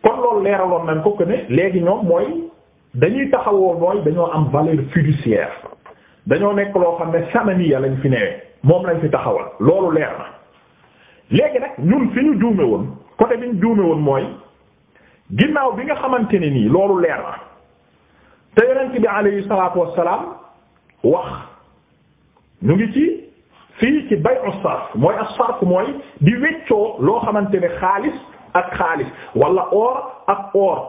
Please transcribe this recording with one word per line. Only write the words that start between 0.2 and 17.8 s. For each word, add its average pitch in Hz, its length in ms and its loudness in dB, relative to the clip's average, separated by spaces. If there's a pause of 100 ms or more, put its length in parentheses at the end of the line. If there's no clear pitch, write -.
leeraloon 185 440 0
nañ 156 160 -2
ko 208 80 2
que 202 120 0
ne 202 260 -2
léegi 180 320 2
ñoom 196 260 0
mooy 175 180 2 (720)
dañuy 208 340 0
taxawoo 196 480 2
mooy 180 240 0
dañoo 165 320 0
am 156 160 0
valeur 151 320 2 (100)
fiduciaire. 120 600 0 (760)
Dañoo 190 280 0
nekk 202 220 -2
loo 175 220 2
xam 165 140 -4
ne 165 80 2 (120)
samaniya 180 480 2
lañ 135 220 -2
fi 143 80 0
newee, 107 320 0 (220)
moom 165 220 6
lañ 170 140 0
fi 151 120 -2
taxawal, 139 340 -2 (140)
loolu 175 320 2
leer 156 260 0
na. - 80 -12 (1040)
Léegi 262 300 2
nag 262 180 -8
ñun 208 380 2
fi 247 80 0
ñu 285 180 2
juume 202 220 2
woon, 110 220 0 (340)
côté 233 180 4
bi 240 120 -8
ñu 196 120 -2
juume 214 200 2
woon 160 200 2
mooy, 139 220 2 (1120)
ginnaaw 277 360 2
bi 214 120 -8
nga 294 160 -2
xamante 254 380 -2
ne 156 100 0
nii 123 200 0
loolu 190 300 4
leer 160 180 0
na, - 180 -10 (1200)